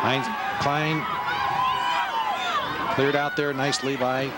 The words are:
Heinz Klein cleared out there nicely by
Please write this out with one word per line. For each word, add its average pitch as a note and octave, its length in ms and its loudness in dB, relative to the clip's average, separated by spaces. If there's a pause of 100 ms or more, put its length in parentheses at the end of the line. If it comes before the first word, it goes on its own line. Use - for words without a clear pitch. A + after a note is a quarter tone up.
Heinz B2+ 240 2 (340)
Klein D3+ 420 2 (1900)
cleared C#3 200 4
out C#3+ 220 0
there D3 160 0
nicely C3+ 420 0
by C3 300 0 (120)